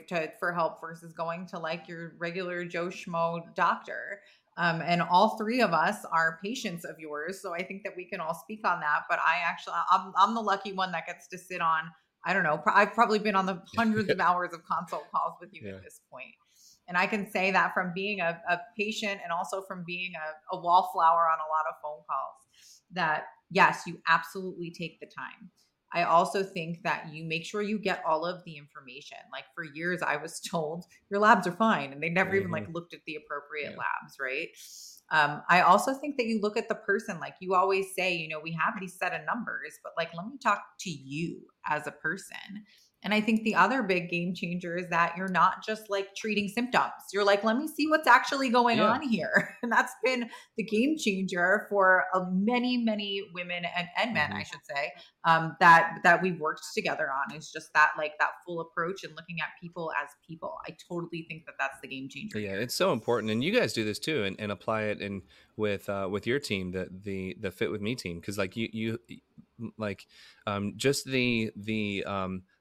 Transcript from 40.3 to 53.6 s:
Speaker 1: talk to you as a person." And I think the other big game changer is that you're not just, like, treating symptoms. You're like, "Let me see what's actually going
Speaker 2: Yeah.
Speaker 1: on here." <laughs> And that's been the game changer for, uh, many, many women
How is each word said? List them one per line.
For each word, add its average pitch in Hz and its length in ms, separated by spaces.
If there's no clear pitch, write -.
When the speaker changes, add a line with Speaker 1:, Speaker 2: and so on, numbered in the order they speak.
Speaker 1:
talk 202 220
to 196 80
you 143 580
as 151 180
a 139 40
person." - 720
And 202 120
I 214 40
think 220 220
the 220 140
other 214 260
big 180 300
game 175 240
changer 175 420
is 180 120
that 170 280
you're 190 100
not 180 380
just, 214 240
like, 196 240
treating 208 340
symptoms. 202 440
You're 202 140
like, 202 180
"Let 220 140
me 302 100
see 302 200
what's 311 200
actually 262 420
going 240 280
Speaker 2:
Yeah. 214 140
Speaker 1:
on 269 100
here." 196 580
<laughs> - 40
And 240 80
that's 247 220
been 240 260
the 208 80
game 262 360
changer 190 720
for, 185 440
uh, 185 180
many, 240 460
many 208 560
women 175 320